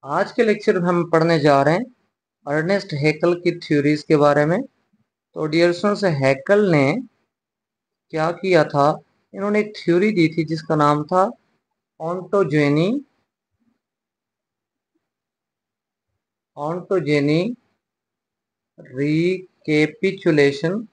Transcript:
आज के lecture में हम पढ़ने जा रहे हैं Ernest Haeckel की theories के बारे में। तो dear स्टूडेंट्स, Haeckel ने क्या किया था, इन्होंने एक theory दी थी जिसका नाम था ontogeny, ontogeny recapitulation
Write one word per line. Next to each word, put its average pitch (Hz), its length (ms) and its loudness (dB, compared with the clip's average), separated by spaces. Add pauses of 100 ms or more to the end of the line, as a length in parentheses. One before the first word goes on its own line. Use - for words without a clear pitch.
आज 165 280 -4
के - 120 0
lecture 208 360 0
में 175 80 -2
हम 175 220 0
पढ़ने 165 280 2
जा 139 240 4
रहे 147 120 2
हैं 233 120 -4 (600)
Ernest 170 460 -2
Haeckel 156 400 0
की 175 240 -4
theories 147 440 0
के 160 140 0
बारे 147 300 2
में। 185 160 -2 (720)
तो 160 120 -6
dear 170 260 2
स्टूडेंट्स, 196 320 -2
Haeckel 160 640 2
ने 151 320 2 (1080)
क्या 160 200 -2
किया 175 340 2
था, 151 360 0 (340)
इन्होंने 208 260 -2
एक 214 160 -4
theory 180 360 0
दी 170 160 2
थी 160 160 -4
जिसका 156 320 -4
नाम 147 280 2
था 180 260 0 (720)
ontogeny, 170 1000 0 (3500)
ontogeny 156 960 -2 (1300)
recapitulation 156 2250 -2